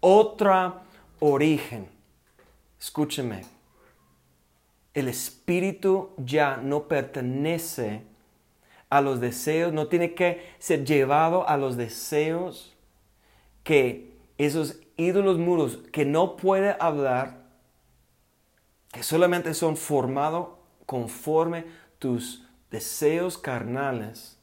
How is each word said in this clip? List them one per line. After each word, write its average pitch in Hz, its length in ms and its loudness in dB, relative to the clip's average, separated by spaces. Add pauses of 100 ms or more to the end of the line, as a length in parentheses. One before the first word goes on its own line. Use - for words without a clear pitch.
otra 190 800 6 (380)
origen. 143 680 2 (880)
Escúcheme, 127 680 -6 (1500)
el 135 160 -2
espíritu 190 1080 -2
ya 135 400 0
no 139 300 -4
pertenece 135 1120 -4 (880)
a 143 120 4
los 135 200 0
deseos, 156 520 -2
no 151 160 -2
tiene 170 260 0
que 175 440 -2
ser 147 260 -2
llevado 151 640 2
a 151 80 2
los 135 200 -2
deseos 156 1000 -4 (880)
que 131 520 0 (220)
esos 147 400 -2 (180)
ídolos 185 420 2
mudos 165 400 0 (120)
que 151 140 0
no 165 320 0
puede 196 420 2
hablar, 139 640 -2 (1500)
que 117 100 -14
solamente 175 520 2
son 160 220 0
formados 147 760 -2 (360)
conforme 160 760 -2 (340)
tus - 480 -4 (240)
deseos 165 680 -2
carnales 120 1040 -6